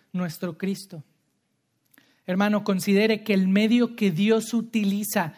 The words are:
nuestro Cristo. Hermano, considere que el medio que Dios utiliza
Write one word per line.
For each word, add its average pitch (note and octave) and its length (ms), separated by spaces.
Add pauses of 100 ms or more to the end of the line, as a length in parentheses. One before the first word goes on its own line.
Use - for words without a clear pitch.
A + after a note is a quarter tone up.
(120)
nuestro F3 460
Cristo. F#3+ 460 (1200)
Hermano, G3+ 380
considere G#3 580
que G#3+ 100
el F#3+ 160
medio A3+ 480
que G3+ 140
Dios G#3+ 420
utiliza G3+ 840